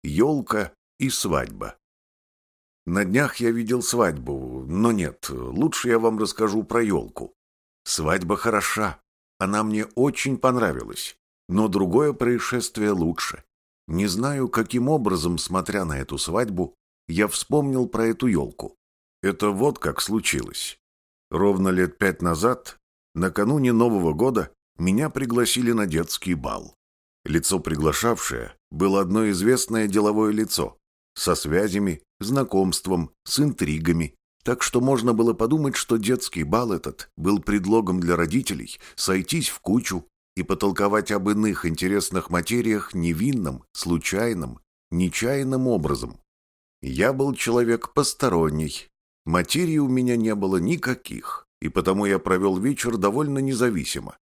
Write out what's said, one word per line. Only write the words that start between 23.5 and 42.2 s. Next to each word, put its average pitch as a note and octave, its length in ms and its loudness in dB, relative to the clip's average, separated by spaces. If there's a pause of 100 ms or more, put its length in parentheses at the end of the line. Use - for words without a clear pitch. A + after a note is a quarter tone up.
Нового G#2 400 4
года, A2 400 0 (240)
меня G2 320 2
пригласили A#2+ 640 0
на A2 120 2
детский E2 480 -2
бал. A1+ 420 -6 (500)
Лицо D#2+ 360 0
приглашавшее D2+ 960 -2 (140)
было F#2+ 300 2
одно G#2 300 2
известное A2 560 2
деловое G#2+ 460 2
лицо, G#2 460 -2 (360)
со F2+ 200 0
связями, F#2 680 0 (160)
знакомством, F#2+ 920 0 (120)
с - 140 -2
интригами, E2 800 0 (280)
так B2 180 -2
что - 180 0
можно B2 320 2
было A2+ 200 4
подумать, C3+ 440 0
что - 220 0
детский G#2+ 440 -2
бал G#2+ 300 0
этот - 440 -8
был G2 220 2
предлогом G2+ 640 2
для F2 160 2
родителей E2+ 600 -2 (200)
сойтись F#3+ 540 -2
в - 100 -12
кучу F#2+ 480 0 (260)
и F2+ 80 -4
потолковать G2+ 720 0
об G2+ 180 0
иных G#2 340 0
интересных F2+ 640 -2